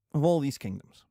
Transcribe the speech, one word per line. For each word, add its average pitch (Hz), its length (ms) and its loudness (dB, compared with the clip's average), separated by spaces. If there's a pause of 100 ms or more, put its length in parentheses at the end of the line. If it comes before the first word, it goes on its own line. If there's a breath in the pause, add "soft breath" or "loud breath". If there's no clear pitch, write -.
(120)
of 147 120 0
all 170 160 4
these 139 180 -4
kingdoms? - 520 -12